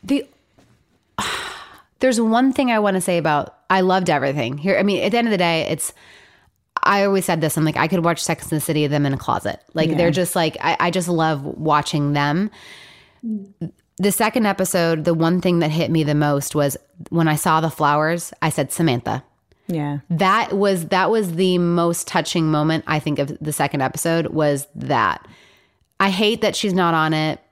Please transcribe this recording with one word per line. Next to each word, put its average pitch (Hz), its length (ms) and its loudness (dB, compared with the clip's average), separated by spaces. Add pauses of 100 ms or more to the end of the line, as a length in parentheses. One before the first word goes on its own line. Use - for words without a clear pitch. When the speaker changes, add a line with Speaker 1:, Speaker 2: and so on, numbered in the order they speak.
Speaker 1:
The, 269 220 -2 (920)
<sighs> - 60 -6 (760)
there's 254 200 2
one 233 320 2
thing 262 180 0
I 220 80 2
wanna 196 220 2
say 175 180 0
about, 147 380 0 (140)
I 190 100 4
loved 185 300 2
everything 139 480 0
here. 185 200 0
I - 40 2
mean, 196 200 0
at 190 100 0
the 240 60 0
end 233 100 0
of 220 40 0
the 196 60 0
day, 170 320 0
it's, - 220 -6 (920)
I 202 220 2
always 196 200 2
said 170 160 0
this, 156 160 0
I'm 156 80 2
like, 156 120 0
I 160 120 0
could 175 160 0
watch 170 180 0
Sex - 280 -4
and 156 100 -2
the - 40 -8
City 151 200 0
of 143 60 0
them 143 160 0
in 135 80 0
a 135 40 -6
closet. - 420 -4 (140)
Like, 160 160 0
Speaker 2:
Yeah. 156 60 0
Speaker 1:
they're 170 140 4
just, 175 260 0
like, 160 240 0
I, 160 180 0
I 175 120 2
just 175 180 -2
love 160 340 0
watching 147 680 0
them. 147 380 0 (760)
Speaker 3:
Mm. 202 480 -10 (260)
Speaker 1:
The 190 140 0
second 226 320 0
episode, 170 600 0
the 170 80 4
one 165 260 2
thing 175 200 2
that 156 100 2
hit 160 200 0
me 160 140 2
the 147 100 0
most 147 400 0
was 143 220 0 (320)
when 165 200 2
I 151 60 2
saw 160 280 2
the 160 80 0
flowers, 156 600 0 (120)
I 160 80 0
said, 147 200 -2
"Samantha." 127 540 -2 (440)
Speaker 2:
Yeah. 147 320 -4 (100)
Speaker 1:
That 190 420 2
was, 196 360 0
that 185 220 2
was 202 260 0
the 180 200 2
most 170 500 0
touching 160 440 0
moment, 156 360 0
I 151 140 -2
think, 147 180 -4
of 143 220 -4
the 151 140 -6
second 143 260 -2
episode 165 480 -2
was 147 460 0
that. 117 520 0 (720)
I 196 120 2
hate 214 320 0
that 208 120 0
she's 196 200 -2
not 175 180 2
on 156 220 2
it. 156 260 -2 (120)